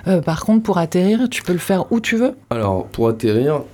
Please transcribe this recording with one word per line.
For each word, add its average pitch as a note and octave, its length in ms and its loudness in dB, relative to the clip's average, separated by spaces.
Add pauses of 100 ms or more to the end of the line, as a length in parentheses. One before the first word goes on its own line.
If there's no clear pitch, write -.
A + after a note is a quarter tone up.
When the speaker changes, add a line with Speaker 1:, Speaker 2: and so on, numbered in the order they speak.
Speaker 1:
Euh, F#3 140 2
par D#3+ 240 -4
contre, A3 180 4
pour G3 140 -2
atterrir, F#3 520 2
tu - 140 -8
peux - 80 -2
le F3 80 0
faire F#3 320 -2
où A#3 80 2
tu A3+ 160 -2
veux ? B3 200 0 (160)
Speaker 2:
Alors, G2+ 340 0
pour - 240 0
atterrir A#2 540 0 (100)